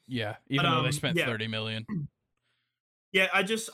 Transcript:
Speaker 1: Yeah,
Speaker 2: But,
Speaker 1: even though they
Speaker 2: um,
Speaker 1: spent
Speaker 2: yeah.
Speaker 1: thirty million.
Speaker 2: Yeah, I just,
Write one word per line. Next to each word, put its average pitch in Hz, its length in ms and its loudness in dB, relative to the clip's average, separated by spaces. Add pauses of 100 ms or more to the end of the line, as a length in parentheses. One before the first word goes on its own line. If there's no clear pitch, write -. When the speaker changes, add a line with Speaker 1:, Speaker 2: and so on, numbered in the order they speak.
Speaker 1:
Yeah, 113 280 -4 (140)
Speaker 2:
But, - 60 -4
Speaker 1:
even 143 160 2
though 160 100 4
they 127 60 2
Speaker 2:
um, 123 40 0
Speaker 1:
spent 147 260 0
Speaker 2:
yeah. 156 80 2
Speaker 1:
thirty 110 220 -2
million. 110 380 -4 (1300)
Speaker 2:
Yeah, 190 220 4
I 196 100 4
just, 220 300 -2